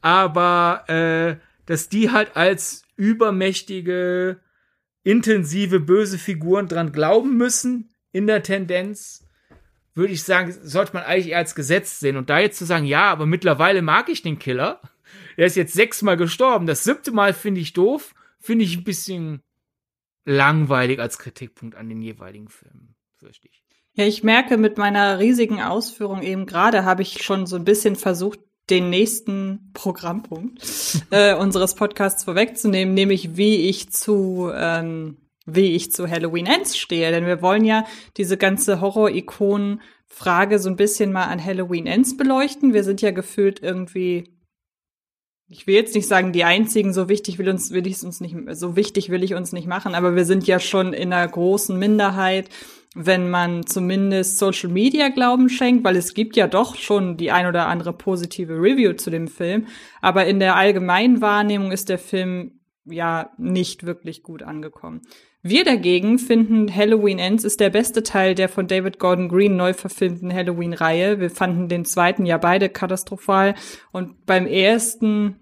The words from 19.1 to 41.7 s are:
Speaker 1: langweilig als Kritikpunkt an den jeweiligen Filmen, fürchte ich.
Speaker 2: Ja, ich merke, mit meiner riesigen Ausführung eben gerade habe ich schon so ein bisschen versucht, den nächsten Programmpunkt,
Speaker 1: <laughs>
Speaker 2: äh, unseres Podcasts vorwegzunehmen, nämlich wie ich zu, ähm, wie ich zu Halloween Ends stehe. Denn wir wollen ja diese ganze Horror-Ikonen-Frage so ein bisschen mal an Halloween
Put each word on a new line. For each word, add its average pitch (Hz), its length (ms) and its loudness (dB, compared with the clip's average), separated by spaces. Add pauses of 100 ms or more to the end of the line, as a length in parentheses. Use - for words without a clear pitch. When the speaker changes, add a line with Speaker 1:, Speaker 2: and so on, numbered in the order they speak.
Speaker 1:
langweilig 139 720 2
als 117 180 -8
Kritikpunkt - 580 -18
an 113 140 -16
den 113 120 -12
jeweiligen 104 480 -16
Filmen, - 460 -20 (220)
fürchte - 300 -20
ich. - 160 -20 (300)
Speaker 2:
Ja, 208 120 0
ich 208 180 0
merke, 240 340 4
mit 214 200 2
meiner 202 420 2
riesigen 220 420 2
Ausführung 196 600 -6
eben 190 240 -6
gerade 190 400 2
habe 185 160 2
ich - 220 -6
schon 190 220 -2
so 180 100 -8
ein 170 100 -4
bisschen 208 300 2
versucht, 185 440 -4 (300)
den 180 200 2
nächsten 196 840 -2
Programmpunkt, 180 880 -8 (240)
Speaker 1:
<laughs> - 220 -4
Speaker 2:
äh, 202 260 4
unseres 185 400 0
Podcasts 202 480 -2
vorwegzunehmen, 190 720 0
nämlich 190 420 0
wie 196 320 4
ich - 220 -4
zu, 190 640 -2
ähm, 165 640 -4 (280)
wie 175 300 2
ich 170 160 -4
zu 180 160 -4
Halloween 170 380 -4
Ends 330 320 0
stehe. 165 340 -2
Denn 170 140 0
wir 175 160 -2
wollen 202 240 2
ja 220 200 2 (300)
diese 190 220 -2
ganze 196 420 0
Horror-Ikonen-Frage 202 1800 -2
so 190 100 -2
ein 185 80 -4
bisschen 208 340 2
mal 185 140 -2
an 170 180 -6
Halloween 180 440 -4